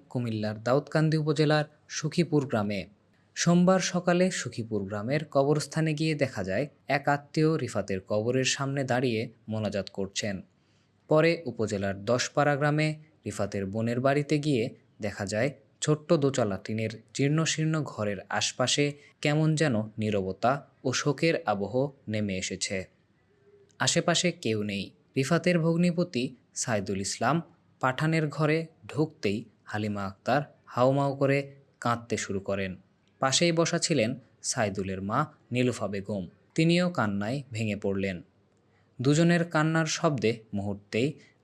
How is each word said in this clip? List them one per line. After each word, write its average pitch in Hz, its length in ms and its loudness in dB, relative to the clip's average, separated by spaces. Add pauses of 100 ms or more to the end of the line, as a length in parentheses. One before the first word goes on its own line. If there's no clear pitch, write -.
কুমিল্লার 110 540 -4
দাউদকান্দি 151 540 2
উপজেলার 151 480 2 (220)
সুখীপুর 147 600 0
গ্রামে। 104 400 -2 (480)
সোমবার 180 440 6
সকালে 180 520 2
সুখীপুর 110 520 -4
গ্রামের 110 420 -4
কবরস্থানে 151 680 2
গিয়ে 156 220 0
দেখা 127 280 -2
যায়, 101 240 -2 (200)
এক 139 200 0
আত্মীয় 156 500 2
রিফাতের 101 420 -4
কবরের 117 440 0
সামনে 139 400 -2
দাঁড়িয়ে 123 460 0 (200)
মোনাজাত 104 400 -2
করছেন। 98 520 -6 (640)
পরে 165 380 4
উপজেলার 101 600 -4
দশপাড়া 143 500 2
গ্রামে 151 400 0 (300)
রিফাতের 101 400 -4
বোনের 113 340 -2
বাড়িতে 147 400 2
গিয়ে 139 300 0 (320)
দেখা 101 240 -4
যায়, 107 260 0 (300)
ছোট্ট 151 320 0
দোতলা 131 500 2
টিনের 110 260 -4 (240)
জীর্ণশীর্ণ 156 720 0
ঘরের 104 340 -4 (120)
আশপাশে 131 640 0 (280)
কেমন 156 340 2
যেন 147 260 2 (160)
নীরবতা 107 680 0 (160)
ও 135 100 -2
শোকের 147 520 0
আবহ 107 440 0 (180)
নেমে 104 300 -2
এসেছে। 92 500 -6 (920)
আশেপাশে 165 520 2
কেউ 110 320 -2
নেই। 98 260 -4 (280)
রিফাতের 165 420 2
ভগ্নিপতি 170 760 0 (180)
সাইদুল 101 480 -2
ইসলাম 131 400 0 (380)
পাঠানের 156 480 0
ঘরে 156 400 0 (200)
ঢুকতেই 123 580 -2 (200)
হালিমা 104 400 -4
আক্তার 117 360 -2 (240)
হাউমাউ 135 500 2
করে 139 400 0 (240)
কাঁদতে 117 380 -2
শুরু 98 220 -6
করেন। 95 360 -4 (440)
পাশেই 151 320 2
বসা 165 280 0
ছিলেন 135 360 0 (260)
সাইদুলের 98 600 -2
মা 113 240 0 (260)
নীলুফা 120 360 0
বেগম, 98 400 -6 (280)
তিনিও 170 340 2
কান্নায় 113 640 -2
ভেঙে 110 240 -2
পড়লেন। 98 460 -2 (800)
দুজনের 165 420 4
কান্নার 160 420 2
শব্দে 117 540 0 (140)
মুহূর্তেই 101 600 -2 (300)